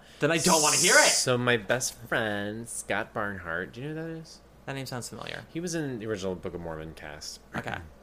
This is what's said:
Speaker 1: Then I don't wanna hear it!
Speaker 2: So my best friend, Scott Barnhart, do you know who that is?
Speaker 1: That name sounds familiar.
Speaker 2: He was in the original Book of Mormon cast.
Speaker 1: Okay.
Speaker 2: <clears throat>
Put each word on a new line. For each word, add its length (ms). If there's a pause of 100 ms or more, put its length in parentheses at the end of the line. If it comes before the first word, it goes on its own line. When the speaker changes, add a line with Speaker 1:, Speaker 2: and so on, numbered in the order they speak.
(200)
Speaker 1:
Then 100
I 80
don't 240
wanna 140
hear 200
it! 140
Speaker 2:
So 260
my 200
best 380 (140)
friend, 600
Scott 440
Barnhart, 600
do 80
you 120
know 100
who 120
that 60
is? 200 (260)
Speaker 1:
That 80
name 120
sounds 220
familiar. 340 (100)
Speaker 2:
He 60
was 160
in 240
the 80
original 300
Book 180
of 60
Mormon 340
cast. 460 (160)
Speaker 1:
Okay. 260
Speaker 2:
<clears throat> 60 (140)